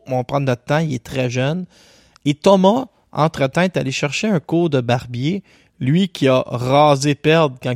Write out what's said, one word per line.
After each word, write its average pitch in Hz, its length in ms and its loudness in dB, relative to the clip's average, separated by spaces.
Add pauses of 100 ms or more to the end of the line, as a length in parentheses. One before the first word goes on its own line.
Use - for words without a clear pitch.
on 127 80 -4
va 123 80 -2
prendre 139 240 -4
notre 123 160 -2
temps, 147 160 0
il 156 160 -4
est 120 80 -10
très 127 260 -4
jeune. » 143 380 -4 (600)
Et 147 60 2
Thomas, 196 540 4 (240)
entre-temps, 143 500 0
est 185 160 -2
allé 135 140 -4
chercher 139 340 -4
un 208 140 0
cours 170 320 -2
de 135 100 2
barbier, 123 600 -4 (360)
lui 170 300 0
qui - 180 -2
a 131 200 4
rasé 139 680 2
perdre 151 480 2
quand 127 140 -4